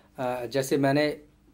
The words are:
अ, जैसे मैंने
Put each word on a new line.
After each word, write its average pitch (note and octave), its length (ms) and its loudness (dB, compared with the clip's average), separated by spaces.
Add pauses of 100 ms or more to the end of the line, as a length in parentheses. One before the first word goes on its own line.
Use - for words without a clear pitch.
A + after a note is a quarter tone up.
(180)
अ, B2 280 -4
जैसे C3+ 320 0
मैंने C#3 320 2 (440)